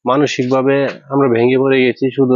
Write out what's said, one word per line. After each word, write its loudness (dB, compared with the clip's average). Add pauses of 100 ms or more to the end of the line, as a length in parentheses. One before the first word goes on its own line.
মানসিকভাবে 0 (340)
আমরা 0
ভেঙে 2
পড়ে 0
গেছি। 0
শুধু 0